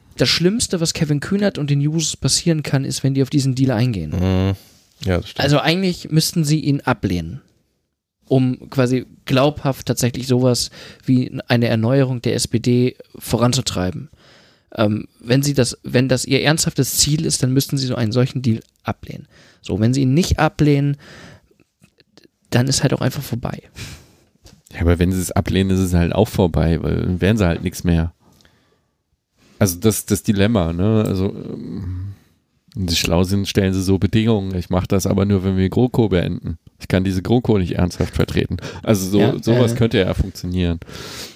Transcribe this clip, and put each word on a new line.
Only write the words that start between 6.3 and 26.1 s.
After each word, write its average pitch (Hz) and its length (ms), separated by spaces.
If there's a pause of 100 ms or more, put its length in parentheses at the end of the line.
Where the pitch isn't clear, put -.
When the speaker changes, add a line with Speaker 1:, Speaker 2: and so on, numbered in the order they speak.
Speaker 1:
sie 151 160
ihn 139 220
ablehnen, 92 640 (840)
um 131 440
quasi 127 340 (220)
glaubhaft 139 580
tatsächlich 123 420
sowas 127 440 (340)
wie 127 340 (100)
eine 117 200
Erneuerung 123 540
der 110 120
S 123 140
P 117 120
D 123 360 (220)
voranzutreiben. 117 880 (640)
Ähm, 107 320 (140)
wenn 127 220
sie 143 100
das, 135 300
wenn 131 260
das 127 160
ihr 131 180
ernsthaftes 147 540
Ziel 156 300
ist, - 160
dann 127 100
müssten 139 240
sie 135 100
so 127 80
einen 110 180
solchen 127 280
Deal 117 200 (240)
ablehnen. - 440 (320)
So, 92 200
wenn 113 120
sie 135 80
ihn 131 140
nicht 175 240
ablehnen, 143 580 (1500)
dann 123 180
ist 135 160
halt 139 120
auch - 80
einfach 131 200
vorbei. - 420 (1080)
Speaker 3:
Ja, - 80
aber 85 180
wenn 90 140
sie 92 80
es 85 100
ablehnen, 95 420
ist 95 80
es 92 120
halt 85 220